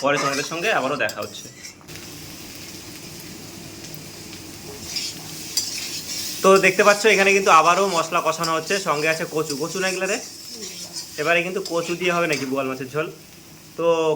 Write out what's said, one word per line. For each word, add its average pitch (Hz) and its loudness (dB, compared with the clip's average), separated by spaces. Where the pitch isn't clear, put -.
পরে 143 4
তোমাদের 139 -2
সঙ্গে 170 -2
আবারও 135 0
দেখা 104 -4
হচ্ছে। - -12
তো 190 8
দেখতে 185 4
পাচ্ছ 202 6
এখানে 196 6
কিন্তু 196 4
আবারও 180 6
মশলা 165 2
কষানো 165 0
হচ্ছে, 160 -2
সঙ্গে 151 2
আছে 165 -4
কচু। 147 0
কচু 165 -2
না 185 2
এগুলো 185 -2
রে? 240 -2
এবারে 170 4
কিন্তু 185 -2
কচু 165 0
দিয়ে 180 2
হবে 170 2
নাকি 143 -2
বোয়াল 135 0
মাছের 135 -6
ঝোল? 156 -2
তো 165 0